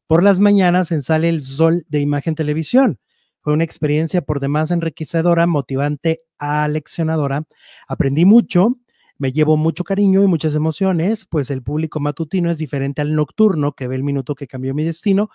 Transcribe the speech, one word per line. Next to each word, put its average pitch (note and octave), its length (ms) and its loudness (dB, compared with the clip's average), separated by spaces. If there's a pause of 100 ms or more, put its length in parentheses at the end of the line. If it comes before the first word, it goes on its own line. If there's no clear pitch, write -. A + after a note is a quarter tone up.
por D#3+ 160 4
las G3 180 4
mañanas F#3 500 2
en D#3 100 0
Sale D#3+ 280 0
el E3 160 -2
Sol D#3+ 420 0
de D3 140 -2
Imagen D3 340 -2
Televisión. D#3+ 640 0 (400)
Fue D3+ 140 -2
una D#3+ 100 2
experiencia D#3 600 -2
por C#3+ 180 -4
demás D3+ 300 -2
enriquecedora, E3 760 0
motivante, D3 760 -2 (140)
aleccionadora. D3+ 1080 -4 (440)
Aprendí C#3 380 0
mucho, G3+ 500 4 (440)
me C3+ 120 -2
llevo D3+ 260 2
mucho D#3+ 260 -2
cariño G3 380 2
y G3+ 60 4
muchas D#3+ 260 0
emociones, E3+ 720 -2
pues D3 240 -4
el C3 140 -6
público D3+ 360 -4
matutino E3 520 -2
es D#3 80 -4
diferente C#3 420 -4
al D3+ 140 -2
nocturno D3+ 560 2
que B2+ 160 -8
ve C3 80 -4
El C3 80 -4
minuto C#3 320 -4
que C3+ 120 -10
cambió C3 280 -6
mi D3+ 80 -2
destino G3 520 0